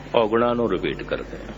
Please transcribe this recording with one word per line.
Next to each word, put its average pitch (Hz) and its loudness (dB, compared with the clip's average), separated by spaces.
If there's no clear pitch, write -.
ਔਗਣਾਂ 117 4
ਨੂੰ 117 0
ਰਿਪੀਟ 82 -2
ਕਰਦੇ - -6
ਆ - -12